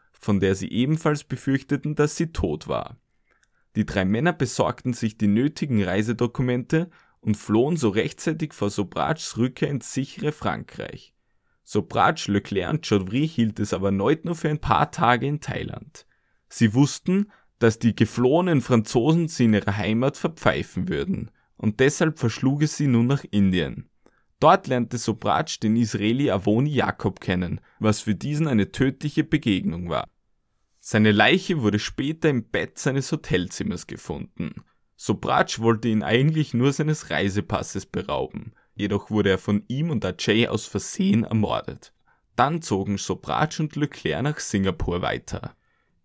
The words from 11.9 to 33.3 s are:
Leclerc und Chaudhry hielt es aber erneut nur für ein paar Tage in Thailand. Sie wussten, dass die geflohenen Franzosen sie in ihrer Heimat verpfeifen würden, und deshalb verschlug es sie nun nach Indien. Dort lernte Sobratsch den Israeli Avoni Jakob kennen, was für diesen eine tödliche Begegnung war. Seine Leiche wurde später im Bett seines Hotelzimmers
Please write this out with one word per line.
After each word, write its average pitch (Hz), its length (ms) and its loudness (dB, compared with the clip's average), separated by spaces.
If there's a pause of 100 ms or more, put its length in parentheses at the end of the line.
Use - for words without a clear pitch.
Leclerc 101 440 -2
und 156 160 -4
Chaudhry 107 420 0
hielt 113 320 0
es 101 120 -2
aber 95 160 0
erneut 101 360 0
nur 170 100 -4
für 160 140 -4
ein 151 100 -2
paar 117 320 2
Tage 123 360 2
in 147 140 -4
Thailand. - 640 -10 (420)
Sie 110 260 2
wussten, 180 560 2 (280)
dass 110 200 4
die 113 160 2
geflohenen 139 640 2
Franzosen 131 680 2
sie 131 160 0
in 110 100 6
ihrer 101 220 0
Heimat 110 400 0
verpfeifen - 720 -2
würden, 95 420 -4 (260)
und 107 240 -2
deshalb 156 380 2
verschlug 135 440 0
es 151 140 0
sie 151 100 0
nun 120 220 4
nach 139 220 0
Indien. 92 580 2 (500)
Dort 185 300 4
lernte 123 300 -2
Sobratsch - 600 -2
den 110 180 2
Israeli 117 540 0
Avoni 104 400 0
Jakob - 500 -2
kennen, 90 400 -2 (200)
was 107 200 2
für 107 140 0
diesen 147 320 -2
eine 110 240 2
tödliche 143 540 0
Begegnung 90 640 -2
war. 69 180 -4 (720)
Seine 110 320 4
Leiche 139 500 4
wurde 104 200 2
später 160 500 -2
im 120 140 0
Bett - 340 -6
seines 135 320 -2
Hotelzimmers - 800 -4